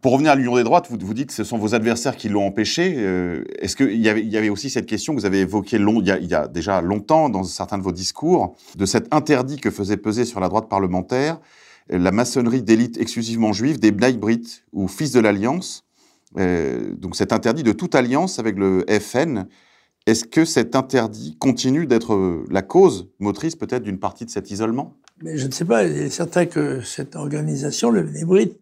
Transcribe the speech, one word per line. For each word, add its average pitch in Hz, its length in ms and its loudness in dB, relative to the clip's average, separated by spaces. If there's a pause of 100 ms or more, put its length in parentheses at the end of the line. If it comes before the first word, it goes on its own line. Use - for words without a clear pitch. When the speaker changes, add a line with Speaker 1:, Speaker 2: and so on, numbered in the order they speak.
Speaker 1:
Pour 123 120 4
revenir 151 180 6
à - 40 8
l'union 123 200 2
des 123 80 6
droites, - 260 2
vous, 120 100 -8
vous 92 140 -4
dites 135 140 -4
que - 60 -12
ce 110 100 -4
sont 113 160 -4
vos 107 160 0
adversaires 117 420 0
qui - 120 -6
l'ont 101 180 0
empêché. 113 500 -2
Euh, 90 460 -2 (160)
est-ce - 160 -4
qu'il 117 260 2
y 107 80 4
avait, 107 120 2
il 110 80 -4
y 107 80 -2
avait 107 120 2
aussi 104 220 -4
cette 110 160 -4
question 110 260 -4
que 135 60 -2
vous 101 80 -4
avez 95 140 2
évoquée 98 360 0
long, 104 240 4
il 92 60 2
y 98 40 4
a, 95 60 2
il 90 100 -6
y 82 60 -2
a 76 140 0
déjà 87 340 -2
longtemps 117 480 2
dans 95 140 -2
certains 92 340 -6
de 95 60 -6
vos 95 80 -2
discours, 101 640 -2 (200)
de - 120 0
cet 220 260 0
interdit 143 440 2
que - 120 -2
faisait 101 280 -2
peser 110 280 0
sur 107 140 -8
la 92 100 0
droite 107 200 -2
parlementaire, 101 720 0 (520)
euh, 92 60 0
la 90 140 2
maçonnerie 120 520 0
d'élite 117 340 4
exclusivement 113 540 -2
juive 120 280 -2
des 107 120 6
Bnei 127 220 4
Brit, 117 580 -2
ou 98 160 -4
fils 139 240 -4
de 123 80 6
l'Alliance, 110 640 0 (540)
euh, 69 580 -2
donc - 200 -10
cet 101 180 0
interdit 120 300 0
de 113 100 4
toute 175 200 -6
alliance 143 460 2
avec 110 180 -2
le 95 300 2
F 104 280 0
N. 127 320 0 (600)
Est-ce 110 160 2
que 160 220 2
cet 139 300 0
interdit 113 600 -2
continue 131 480 0
d'être, 113 280 2
euh, 92 360 0
la 95 120 2
cause 131 480 4 (100)
motrice 101 360 -4
peut-être 123 280 -6
d'une 98 160 -6
partie 98 260 -6
de - 60 -14
cet 95 180 -8
isolement ? 113 460 -4 (260)
Speaker 2:
Mais 160 160 -8
je 131 80 -4
ne 135 60 -6
sais - 140 -4
pas, 214 180 2
il 165 120 0
est 147 140 -4
certain 170 380 -2
que 143 340 -4
cette 135 340 -12
organisation, 151 760 -2
le 208 100 4
Bnei 151 240 -6
Brit 190 360 2